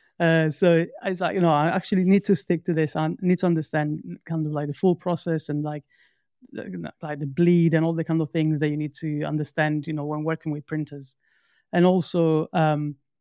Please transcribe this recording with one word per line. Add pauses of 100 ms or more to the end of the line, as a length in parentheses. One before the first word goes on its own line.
(200)
Uh,
so (180)
it's
like,
you
know,
I
actually
need
to
stick
to
this.
I (120)
need
to
understand
kind
of,
like,
the
full
process
and,
like, (680)
the, (100)
like,
the
bleed
and
all
the
kind
of
things
that
you
need
to
understand,
you
know,
when
working
with
printers. (560)
And
also,
um, (240)